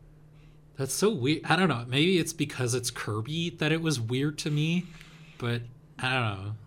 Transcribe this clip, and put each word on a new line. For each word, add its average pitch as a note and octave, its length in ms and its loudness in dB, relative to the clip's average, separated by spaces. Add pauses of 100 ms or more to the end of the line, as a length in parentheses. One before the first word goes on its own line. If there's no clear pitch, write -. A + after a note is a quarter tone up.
(760)
that's C3+ 160 -2
so G3+ 160 4
weird. D3+ 360 2
I D#3 100 4
don't F#3 140 4
know. A#2+ 180 -2
Maybe D#3 320 4
it's D#3 140 -2
because B2+ 420 -2
it's A#2+ 160 -2
Kirby D3+ 680 -4
that D3+ 120 2
it E3 100 2
was D#3+ 180 2
weird C3 400 0
to D#3 120 -2
me, D#3+ 340 2 (520)
but A#2+ 240 -2 (360)
I C3 160 0
don't G#2 300 0
know. G#2 80 -6 (160)